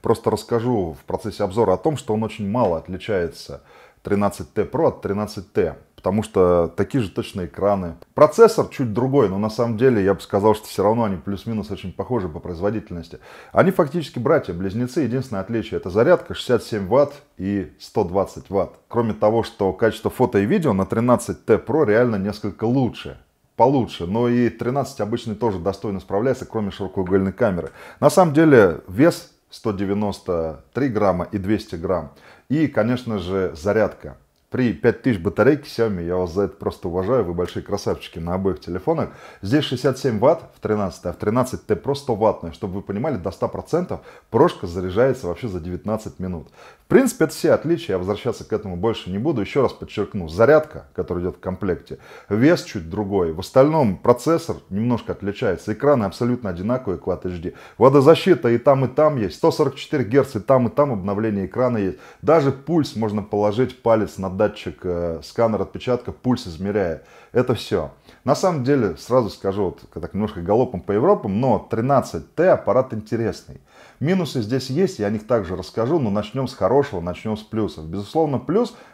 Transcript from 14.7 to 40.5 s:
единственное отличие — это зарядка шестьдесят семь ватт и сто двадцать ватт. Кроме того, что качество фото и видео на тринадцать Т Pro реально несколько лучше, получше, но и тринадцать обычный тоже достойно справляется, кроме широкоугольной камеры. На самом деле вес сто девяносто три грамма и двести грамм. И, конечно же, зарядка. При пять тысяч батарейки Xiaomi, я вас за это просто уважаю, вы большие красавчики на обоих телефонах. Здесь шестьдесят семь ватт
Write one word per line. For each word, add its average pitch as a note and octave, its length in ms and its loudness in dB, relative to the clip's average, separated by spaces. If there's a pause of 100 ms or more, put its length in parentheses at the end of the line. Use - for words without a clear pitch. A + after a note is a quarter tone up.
единственное A#2 400 -4
отличие — G#2 380 -4
это F#2+ 100 -8
зарядка A#2+ 440 2
шестьдесят A#2 300 -2
семь G2+ 240 -6
ватт C#3 260 4 (240)
и G2 420 -4
сто - 240 -2
двадцать F#2 460 -2
ватт. F#2 240 -2 (160)
Кроме A#2 240 0
того, G#2+ 300 2
что G2 280 -2
качество G#2+ 400 -2
фото A#2+ 280 2
и G2+ 60 2
видео D3+ 280 0
на F#2+ 120 0
тринадцать A2+ 600 0
Т A2+ 100 6
Pro C3+ 300 0
реально A2 320 2
несколько G2+ 480 -6
лучше, A#2 520 -2 (380)
получше, A#2 500 2
но A2+ 220 0
и A#2+ 220 2
тринадцать B2 500 -4
обычный G#2+ 360 -4
тоже G2+ 240 -2
достойно F#2+ 420 -4
справляется, A#2 440 -2
кроме G#2 260 -4
широкоугольной F#2+ 600 0
камеры. F#2+ 380 -2 (320)
На C#3 80 6
самом E3+ 240 4
деле C3 560 8
вес C#3 420 2 (180)
сто - 220 -6
девяносто F#2 1000 -4
три C3+ 160 -2
грамма F#2+ 420 2
и G#2 60 -4
двести G2 380 -2
грамм. E2 360 -4 (380)
И, D3+ 180 2
конечно A2+ 520 -2
же, F2+ 360 -2
зарядка. F2+ 640 -2 (320)
При A#2 240 0
пять - 280 0
тысяч A2 180 0
батарейки B2 460 2
Xiaomi, G2+ 400 -2
я F2 100 -2
вас F2+ 160 -2
за G2 120 0
это F#2 140 -4
просто - 300 -6
уважаю, F#2+ 360 0
вы F2 100 -4
большие F2 300 -4
красавчики F#2+ 560 -6
на E2+ 160 -4
обоих F#2+ 240 -2
телефонах. A2+ 500 -4 (320)
Здесь C3 220 0
шестьдесят C3 340 -2
семь A2+ 220 -2
ватт D3+ 240 2 (120)